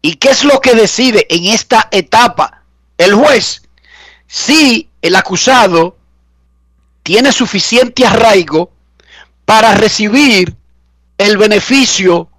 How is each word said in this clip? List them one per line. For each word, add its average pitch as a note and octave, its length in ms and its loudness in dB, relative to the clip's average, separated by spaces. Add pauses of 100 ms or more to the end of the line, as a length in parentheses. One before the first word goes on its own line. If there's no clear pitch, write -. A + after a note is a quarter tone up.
¿Y - 140 -4
qué C4+ 160 0
es - 120 0
lo C#4 160 2
que B3+ 140 2
decide A3+ 560 0
en E3+ 160 -4
esta A3 460 -2
etapa G#3+ 720 -2 (340)
el F#3 160 2
juez? B3+ 480 0 (640)
Si C#4+ 640 -2 (120)
el E3+ 140 -2
acusado F#3 840 0 (1040)
tiene A#3+ 280 0
suficiente A#3+ 760 -2
arraigo F#3 680 0 (760)
para A3 300 2
recibir G#3+ 800 0 (600)
el G3+ 200 0
beneficio G3+ 1000 0